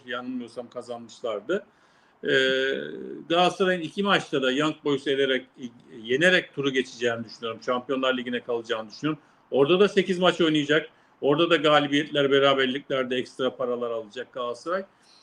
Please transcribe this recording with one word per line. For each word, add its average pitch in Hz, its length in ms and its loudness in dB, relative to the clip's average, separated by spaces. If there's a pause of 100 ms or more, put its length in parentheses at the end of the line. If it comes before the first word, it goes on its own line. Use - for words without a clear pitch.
yanılmıyorsam 123 640 -10
kazanmışlardı. 117 1000 -6 (580)
E, 143 100 0 (920)
Galatasaray'ın 180 520 2
iki 160 220 -6
maçta 170 400 0
da 127 100 2
Young 147 220 0 (100)
Boys'u 143 260 -2
elerek, 131 360 0 (120)
e, 131 60 -12 (380)
yenerek 160 520 2
turu 139 160 -2
geçeceğini 120 540 -2
düşünüyorum. 113 420 -10
Şampiyonlar 131 500 0
Ligi'ne 123 240 -6
kalacağını 113 500 -6
düşünüyorum. 151 320 -4 (280)
Orada 143 300 4
da 202 80 6
sekiz 190 300 0
maç 175 220 4
oynayacak. 151 480 2 (320)
Orada 147 300 2
da 165 60 6
galibiyetler, 147 760 2
beraberliklerde 135 880 2
ekstra 127 400 -4
paralar 120 340 -4
alacak 113 420 -10
Galatasaray. 135 520 -6 (380)